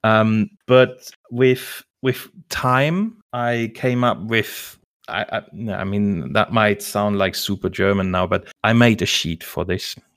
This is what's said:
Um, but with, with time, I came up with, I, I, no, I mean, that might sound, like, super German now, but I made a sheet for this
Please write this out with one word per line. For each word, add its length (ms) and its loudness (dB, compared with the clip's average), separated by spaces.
Um, 460 4
but 460 4
with, 540 0
with 260 -2
time, 720 0
I 420 -2
came 300 0
up 200 0
with, 520 -4
I, 240 -4
I, 100 -4
no, 220 -8
I 80 -6
mean, 520 -2
that 180 0
might 280 2
sound, 380 -2
like, 160 0
super 340 -4
German 440 0
now, 160 0
but 180 -2
I 100 2
made 300 4
a 40 0
sheet 360 -4
for 220 -6
this 320 -6